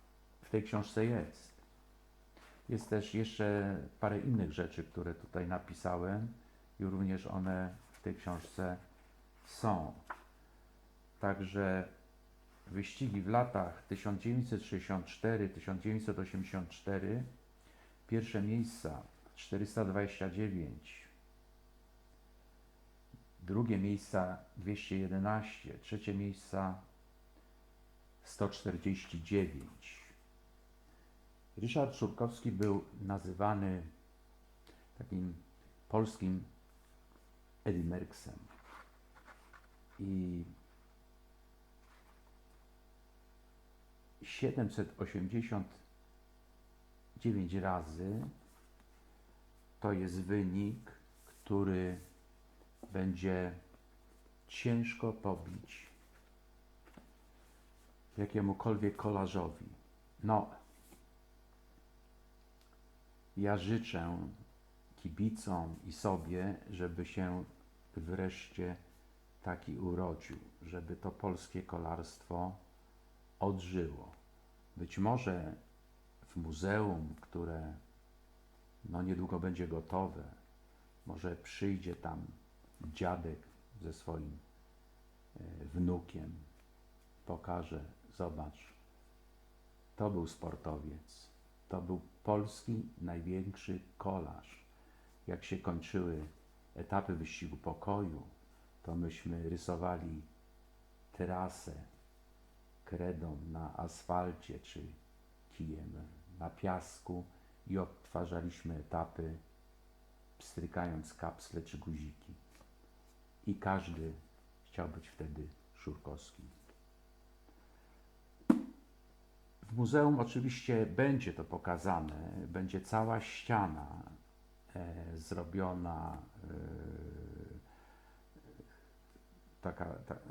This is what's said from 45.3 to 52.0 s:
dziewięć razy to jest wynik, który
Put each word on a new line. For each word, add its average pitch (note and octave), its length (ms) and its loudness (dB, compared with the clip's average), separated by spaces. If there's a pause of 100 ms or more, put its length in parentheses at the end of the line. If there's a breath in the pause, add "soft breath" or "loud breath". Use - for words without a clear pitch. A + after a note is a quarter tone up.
dziewięć G2 360 4
razy F#2 720 2 (1600)
to G#2 100 6
jest F#2 280 2
wynik, G2+ 680 2 (340)
który F#2 760 2 (920)